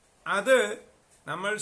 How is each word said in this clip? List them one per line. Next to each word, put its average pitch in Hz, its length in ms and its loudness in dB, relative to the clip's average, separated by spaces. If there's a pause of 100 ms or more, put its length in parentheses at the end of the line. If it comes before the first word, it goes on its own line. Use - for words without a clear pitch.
(360)
അത് 240 200 4 (760)
നമ്മൾ 185 320 -4